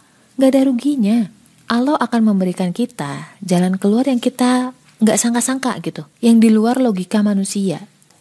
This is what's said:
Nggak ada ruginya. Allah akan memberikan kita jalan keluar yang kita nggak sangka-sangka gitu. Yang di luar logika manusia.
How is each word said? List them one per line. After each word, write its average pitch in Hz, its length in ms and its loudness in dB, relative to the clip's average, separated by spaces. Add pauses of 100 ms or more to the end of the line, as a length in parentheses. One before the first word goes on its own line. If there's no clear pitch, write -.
(380)
Nggak 262 160 4
ada 269 160 4
ruginya. 240 500 0 (460)
Allah 254 320 0
akan 233 240 -2 (120)
memberikan 185 360 -2
kita 156 720 -8
jalan 185 400 0
keluar 220 240 2
yang 254 160 0
kita 254 560 -2 (240)
nggak 214 160 4
sangka-sangka 240 640 -2
gitu. 165 240 -10 (160)
Yang 233 160 4
di 226 160 6
luar 226 240 2
logika 208 480 0
manusia. 196 640 -4 (320)